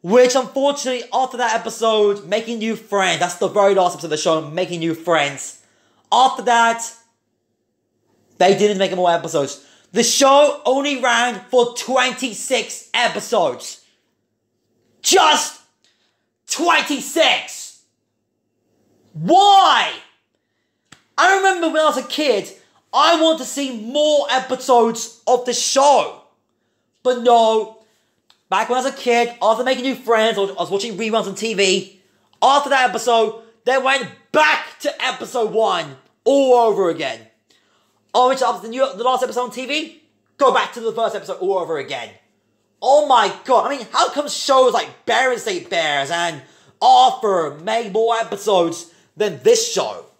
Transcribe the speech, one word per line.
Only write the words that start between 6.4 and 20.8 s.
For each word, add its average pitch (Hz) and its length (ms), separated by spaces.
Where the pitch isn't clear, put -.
that, 233 460
they 185 180
didn't 208 220
make 185 180
more 180 140
episodes. 160 520
The 220 100
show 277 600
only 269 380
ran 240 360
for 240 260
twenty-six 247 1160
episodes. 202 920
Just 311 580
twenty-six. - 1300
Why? 311 800